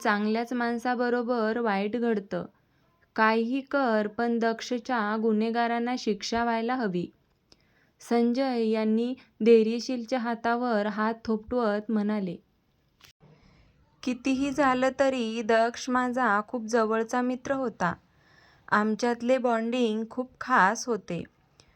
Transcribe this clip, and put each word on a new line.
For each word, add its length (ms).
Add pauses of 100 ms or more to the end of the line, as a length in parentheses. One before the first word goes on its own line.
चांगल्याच 500
माणसाबरोबर 1040
वाईट 380
घडतं. 480 (720)
काहीही 440
कर, 460
पण 320
दक्षच्या 840
गुन्हेगारांना 760
शिक्षा 460
व्हायला 300
हवी." 320 (920)
संजय 640
यांनी 500 (300)
धैर्यशीलच्या 760
हातावर 680
हात 280 (100)
थोपटवत 680
म्हणाले, 460 (1700)
"कितीही 480
झालं 400 (100)
तरी 420
दक्ष 480
माझा 580
खूप 180
जवळचा 560
मित्र 320
होता. 380 (760)
आमच्यातले 680
बॉन्डिंग 720
खूप 200 (100)
खास 460
होते." 360 (540)